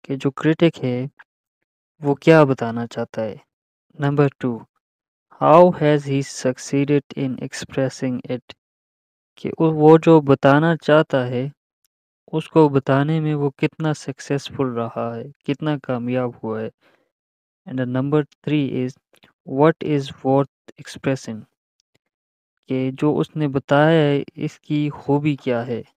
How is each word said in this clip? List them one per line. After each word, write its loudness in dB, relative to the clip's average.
कि -8
जो -2
critic 0
है -4
वो 0
क्या 8
बताना -4
चाहता -10
है। -10
Number 0
two, -4
how 8
has 0
he -2
succeeded -2
in -8
expressing -6
it? -10
कि -8
वो, 2
वो 8
जो 6
बताना 2
चाहता 0
है -6
उसको 2
बताने 0
में -2
वो -2
कितना -4
successful -6
रहा -6
है, -12
कितना -4
कामयाब -6
हुआ -8
है। -10
And -8
the -4
number -2
three -2
is -10
what 2
is -2
worth -2
expressing? -8
कि -4
जो -2
उसने -4
बताया 2
है 0
इसकी -6
खूबी -2
क्या -2
है? -8